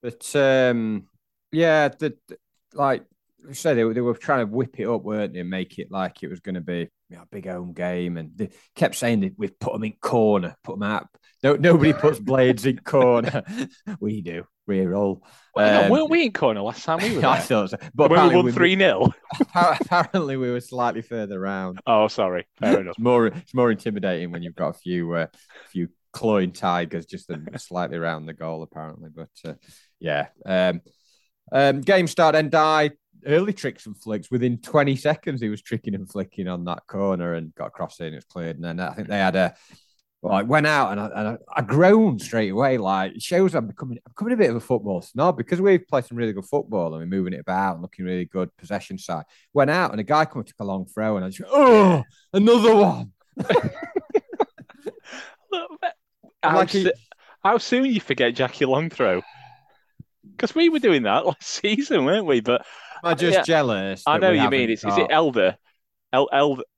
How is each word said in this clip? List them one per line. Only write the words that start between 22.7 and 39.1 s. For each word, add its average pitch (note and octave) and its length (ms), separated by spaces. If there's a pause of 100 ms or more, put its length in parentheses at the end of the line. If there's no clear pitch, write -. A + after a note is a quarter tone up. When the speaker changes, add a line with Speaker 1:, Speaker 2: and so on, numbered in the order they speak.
Speaker 1:
It's G2+ 80
Speaker 2:
enough. F2 180
Speaker 1:
more, A#2+ 280
it's - 260
more B2 180
intimidating F#2+ 600
when F2 100
you've E2+ 140
got F2 140
a E2+ 40
few, F2 400
uh, E2 140 (420)
few F2 200 (240)
clawing G2 380
tigers F2 540
just - 240
a, D#2 180
<laughs> - 120
slightly F2 400
round D#2+ 280
the D#2+ 60
goal, D#2+ 300
apparently. D#2 500
But, D#2 160 (180)
uh, D#2 60 (460)
yeah. D2 280 (180)
Um, F#2 360 (680)
um, C#3 300
game F#3 260
start D#3+ 260
and D#3 160
die. D#3 420 (360)
Early F3+ 260
tricks - 320
and G#2+ 120
flicks. G#2+ 340
Within B2 280
twenty C#3 360
seconds, D3 460
he A2 80
was G#2 120
tricking A2 340
and F#2+ 140
flicking F#2+ 380
on F2 180
that F2 220
corner F#2 460
and E2 220
got - 120
across - 320
in, D#2+ 140
it D2 40
was - 80
cleared. E2 300
And D#2+ 100
then E2+ 140
I F2+ 140
think G#2+ 140
they G#2 100